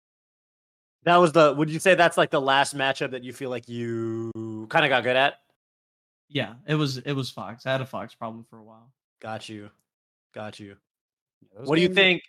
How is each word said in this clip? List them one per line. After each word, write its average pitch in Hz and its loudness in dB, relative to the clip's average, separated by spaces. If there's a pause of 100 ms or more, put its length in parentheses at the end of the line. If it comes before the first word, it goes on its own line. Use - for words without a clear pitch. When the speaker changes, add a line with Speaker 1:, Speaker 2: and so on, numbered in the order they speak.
(1040)
Speaker 1:
That 175 6
was 175 6
the, 151 8
would 151 -2
you 160 -6
say 185 6
that's, 170 4
like, 165 4
the 151 0
last 135 2
matchup 135 -2
that 127 -10
you 127 -12
feel 131 -8
like 120 -8
you 113 -6 (400)
kinda 151 4
got 123 2
good 123 0
at? 135 0 (880)
Speaker 2:
Yeah, 117 -6 (120)
it 151 -2
was, 139 -2
it 139 -8
was 135 -6
Fox. 110 -14
I 131 -2
had 131 -2
a 127 -10
Fox 104 -12
problem 113 -14
for 113 -20
a 110 -20
while. 113 -20 (300)
Speaker 1:
Got 110 -12
you. 104 -16 (600)
Got 107 -14
you. 101 -20 (640)
Speaker 3:
Yeah, - -20 (120)
those 135 -6
Speaker 1:
What 156 2
do 170 4
you 180 4
Speaker 3:
games - -
Speaker 1:
think, 185 2